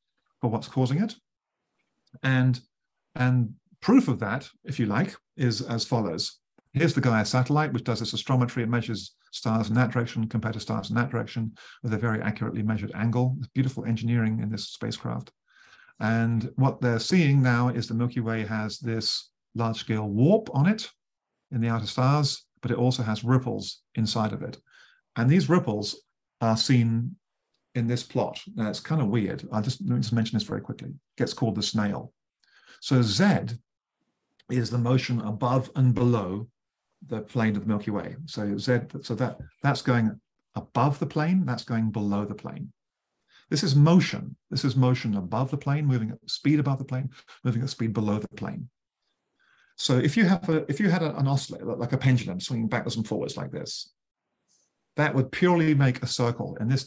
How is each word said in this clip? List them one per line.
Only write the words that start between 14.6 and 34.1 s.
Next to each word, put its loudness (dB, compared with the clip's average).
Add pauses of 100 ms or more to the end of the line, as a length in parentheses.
spacecraft. -8 (680)
And 0
what 2
they're 2
seeing 4
now 4
is -2
the -6
Milky -2
Way -2
has -6
this -4 (240)
large-scale -2
warp 4
on 4
it 0 (600)
in -2
the 0
outer -2
stars, 0 (160)
but -2
it 0
also 2
has -4
ripples 0 (120)
inside 0
of -8
it. -10 (580)
And 2
these 6
ripples 0 (380)
are 4
seen 2 (580)
in 0
this 0
plot. -4 (140)
Now, -2
it's -6
kind 0
of 2
weird. -2
I'll 0
just, -4
let 0
me 0
just -2
mention 0
this -2
very -6
quickly. -12
It -14 (220)
gets -2
called -2
the -4
snail. -2 (680)
So 4
Z 2 (920)